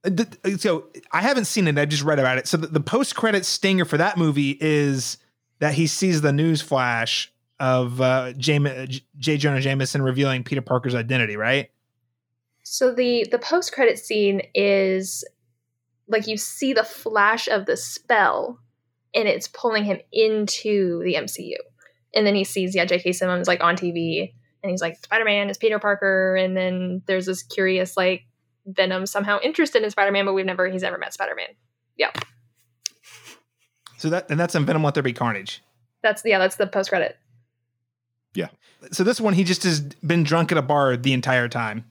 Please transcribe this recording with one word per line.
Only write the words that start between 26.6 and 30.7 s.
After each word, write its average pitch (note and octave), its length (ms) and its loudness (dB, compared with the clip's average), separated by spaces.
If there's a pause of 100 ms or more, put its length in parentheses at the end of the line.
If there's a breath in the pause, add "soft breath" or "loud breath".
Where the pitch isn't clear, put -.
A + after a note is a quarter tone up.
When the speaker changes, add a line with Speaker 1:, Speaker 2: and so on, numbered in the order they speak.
Speaker 2:
there's F#3 200 0
this F#3 160 -4
curious, F#3 540 0
like, F#3 280 0 (420)
Venom F#3 400 -2
somehow G3+ 340 -2
interested D4 420 2
in G#3+ 80 -2
Spider-Man, G3+ 340 0
but G3 80 0
we've F#3+ 140 0
never, F#3 200 0
he's F#3 160 -4